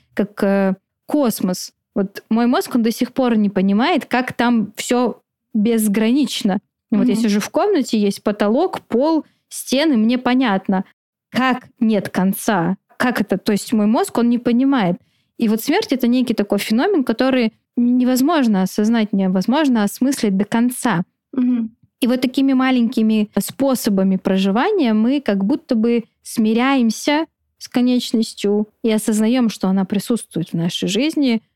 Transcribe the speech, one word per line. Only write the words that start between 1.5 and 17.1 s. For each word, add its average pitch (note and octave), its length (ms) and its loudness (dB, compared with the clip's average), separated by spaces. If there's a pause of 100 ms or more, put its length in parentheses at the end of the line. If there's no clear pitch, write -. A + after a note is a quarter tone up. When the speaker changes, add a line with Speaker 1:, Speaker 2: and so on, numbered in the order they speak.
Speaker 1:
Вот - 340 -4
мой A#3 180 2
мозг, D4+ 280 0
он A#3 80 2
до A#3 80 0
сих A#3+ 220 -4
пор A#3+ 240 0
не G#3 120 2
понимает, G#3 560 0
как B3 280 -4
там A#3 440 0
всё B3 440 -2 (320)
безгранично. A3 1080 0 (320)
Вот B3 160 2
я A#3+ 80 2
Speaker 2:
Мгм. A3 80 -2
Speaker 1:
сижу G#3 180 2
в - 80 -8
комнате, D#4 500 0
есть G3+ 240 -2
потолок, A3+ 580 0
пол, D4 440 0 (240)
стены, C#4 480 0
мне A#3 200 2
понятно, A#3+ 680 0 (460)
как B3+ 360 0 (120)
нет A3 300 0
конца, F#3+ 680 0 (200)
как A#3+ 240 -2
это, G3 160 -2
то G#3+ 160 -2
есть - 200 -4
мой G#3 120 2
мозг, C#4 320 0
он A#3 120 2
не A#3+ 100 0
понимает. B3 580 0 (400)
И A#3 120 0
вот A3 120 0
смерть — F#4 320 -2
это B3 140 0
некий B3 260 0
такой G3+ 260 0
феномен, C#4+ 440 0
который B3 500 0 (240)